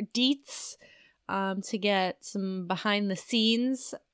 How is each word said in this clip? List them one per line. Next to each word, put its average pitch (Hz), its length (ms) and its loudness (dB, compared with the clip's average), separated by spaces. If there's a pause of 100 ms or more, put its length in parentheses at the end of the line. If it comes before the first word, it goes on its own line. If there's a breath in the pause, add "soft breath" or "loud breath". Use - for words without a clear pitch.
(120)
deets, - 640 0 (520 soft breath)
um, 190 340 -2
to - 160 -4
get 190 460 0
some 190 420 -4
behind 202 440 0
the 185 60 -2
scenes 240 800 2 (200)